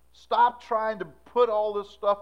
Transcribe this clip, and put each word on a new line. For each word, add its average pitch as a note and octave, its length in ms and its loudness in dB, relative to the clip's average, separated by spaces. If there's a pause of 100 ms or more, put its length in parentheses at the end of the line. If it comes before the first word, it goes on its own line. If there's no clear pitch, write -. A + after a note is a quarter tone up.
(140)
Stop G#3+ 500 0
trying A3 360 -4
to F#3 60 -10
put A#3+ 440 0
all G#3+ 240 -2
this G3+ 160 -8
stuff G3+ 320 -2